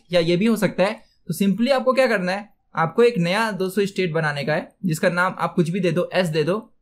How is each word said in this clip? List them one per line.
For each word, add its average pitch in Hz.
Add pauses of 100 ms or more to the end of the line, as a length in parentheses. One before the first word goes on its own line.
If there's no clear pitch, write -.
(120)
या 175
ये 170
भी 202
हो 226
सकता 180
है। 220 (280)
तो 170
simply 202
आपको 254
क्या 254
करना 185
है, 202 (280)
आपको 165
एक 240
नया 196
दोस्तों 185
स्टेट 185
बनाने 147
का 151
है 139 (160)
जिसका 175
नाम 180
आप 170
कुछ 165
भी 196
दे 175
दो, 170
एस 185
दे 156
दो, 185